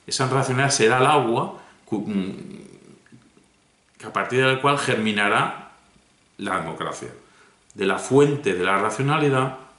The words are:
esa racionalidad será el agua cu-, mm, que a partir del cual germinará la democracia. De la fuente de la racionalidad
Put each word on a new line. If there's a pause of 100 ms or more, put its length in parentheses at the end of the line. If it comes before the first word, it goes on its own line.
esa
racionalidad
será
el
agua (260)
cu-,
mm, (1600)
que
a
partir
del
cual
germinará (640)
la
democracia. (640)
De
la
fuente
de
la
racionalidad (220)